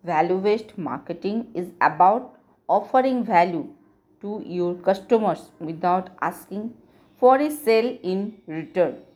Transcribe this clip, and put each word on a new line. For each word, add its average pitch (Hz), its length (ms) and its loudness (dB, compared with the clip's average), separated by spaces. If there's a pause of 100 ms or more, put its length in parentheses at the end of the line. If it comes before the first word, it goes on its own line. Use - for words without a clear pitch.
Value 170 320 0 (120)
based 220 280 -2
marketing 175 600 -6 (160)
is 175 160 -6 (100)
about 175 460 4 (420)
offering 254 560 0
value 175 400 2 (560)
to 208 240 -10
your 175 300 -4 (140)
customers 196 580 0 (140)
without 175 500 -2 (100)
asking 202 540 -8 (480)
for 262 160 8
a 302 120 0
sale 233 520 0
in 196 320 -4 (120)
return। 160 520 -2 (180)